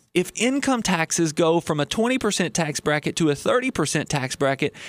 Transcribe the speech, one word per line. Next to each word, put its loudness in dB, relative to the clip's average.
If 0
income 0
taxes 0
go 4
from -2
a 2
twenty 0
percent -2
tax -2
bracket -2
to 2
a 2
thirty 0
percent -2
tax -2
bracket, 0